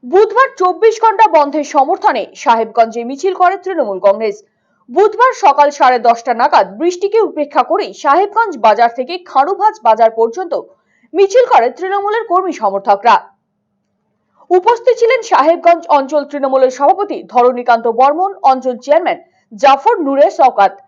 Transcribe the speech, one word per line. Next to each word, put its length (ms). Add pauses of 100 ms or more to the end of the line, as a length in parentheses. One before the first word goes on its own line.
বুধবার 460 (120)
চব্বিশ 420
ঘন্টা 220 (120)
বন্ধের 280 (100)
সমর্থনে 480 (180)
সাহেবগঞ্জে 680
মিছিল 320
করে 220
তৃণমূল 440
কংগ্রেস। 300 (520)
বুধবার 440 (100)
সকাল 240 (100)
সাড়ে 200 (100)
দশটা 260
নাগাদ 340 (120)
বৃষ্টিকে 400 (100)
উপেক্ষা 340
করেই 280 (100)
সাহেবগঞ্জ 520 (120)
বাজার 320
থেকে 160 (160)
খাঁড়ুভাজ 460 (120)
বাজার 320
পর্যন্ত 340 (600)
মিছিল 380
করে 160 (100)
তৃণমূলের 540
কর্মী 300
সমর্থকরা। 540 (1300)
উপস্থিত 520
ছিলেন 180 (100)
সাহেবগঞ্জ 540 (140)
অঞ্চল 320
তৃণমূলের 480
সভাপতি 400 (160)
ধরণীকান্ত 520 (140)
বর্মন, 320 (200)
অঞ্চল 320
চেয়ারম্যান 360 (320)
জাফর 440 (100)
নূরে 220 (100)
শওকাত 360 (140)